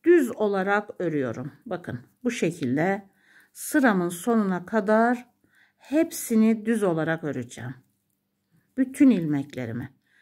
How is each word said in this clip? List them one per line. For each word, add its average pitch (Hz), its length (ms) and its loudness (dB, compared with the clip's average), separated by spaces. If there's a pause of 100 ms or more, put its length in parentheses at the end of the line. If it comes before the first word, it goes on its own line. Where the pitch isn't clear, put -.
Düz 311 320 4
olarak 202 540 0 (100)
örüyorum. 147 520 -2 (140)
Bakın 170 340 -8 (240)
bu 247 80 -2
şekilde 170 720 -2 (500)
sıramın 208 560 0
sonuna 190 560 -2
kadar 226 600 0 (520)
hepsini 226 880 0
düz 220 180 0
olarak 160 400 0
öreceğim. 127 500 -8 (1040)
Bütün 262 320 4
ilmeklerimi. 139 800 -2 (320)